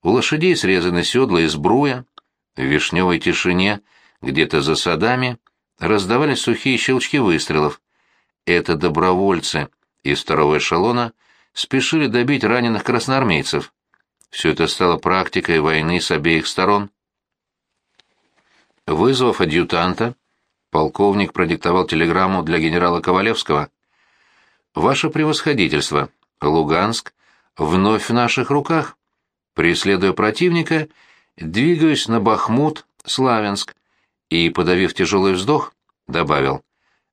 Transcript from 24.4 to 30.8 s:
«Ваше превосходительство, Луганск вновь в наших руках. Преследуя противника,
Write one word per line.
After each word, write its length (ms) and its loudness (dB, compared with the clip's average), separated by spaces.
«Ваше 360 0
превосходительство, 1000 -2
Луганск 720 0
вновь 540 0
в 40 0
наших 360 0
руках. 480 -2
Преследуя 600 2
противника, 720 0